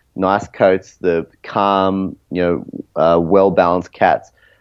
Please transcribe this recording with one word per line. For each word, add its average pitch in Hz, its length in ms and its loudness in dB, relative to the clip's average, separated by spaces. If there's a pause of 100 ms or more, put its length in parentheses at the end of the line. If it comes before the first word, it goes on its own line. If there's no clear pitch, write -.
(160)
nice 95 300 0
coats, - 500 0
the 85 300 -2 (160)
calm, 95 720 -2 (160)
you 87 120 -4
know, 87 220 -2 (320)
uh, 82 220 2
well-balanced 90 760 0
cats. - 380 -2 (300)